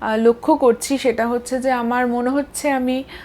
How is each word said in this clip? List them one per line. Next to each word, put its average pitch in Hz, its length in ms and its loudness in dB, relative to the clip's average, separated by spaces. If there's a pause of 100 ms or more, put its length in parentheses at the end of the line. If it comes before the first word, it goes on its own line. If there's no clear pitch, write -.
আহ, 220 160 -2
লক্ষ্য 233 400 4
করছি, 262 420 2
সেটা 233 280 0
হচ্ছে 247 340 -4
যে 262 100 0
আমার 247 360 0
মনে 240 240 0
হচ্ছে 285 400 -2
আমি, 262 340 -2 (200)